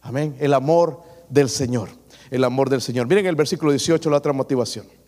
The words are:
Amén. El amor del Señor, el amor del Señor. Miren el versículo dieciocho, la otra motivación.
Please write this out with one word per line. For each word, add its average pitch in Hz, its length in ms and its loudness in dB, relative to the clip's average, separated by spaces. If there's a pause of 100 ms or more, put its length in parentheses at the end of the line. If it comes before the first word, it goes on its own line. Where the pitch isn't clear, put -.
Amén. 139 380 -6
El 143 120 2
amor 151 480 2 (300)
del 135 180 4
Señor, 120 400 -4 (420)
el 127 140 0
amor 131 240 2
del 131 140 0
Señor. 120 240 -2
Miren 190 200 2
el 170 100 0
versículo 151 340 0
dieciocho, 160 400 0
la 143 80 2
otra 147 140 -2
motivación. 127 540 -2 (220)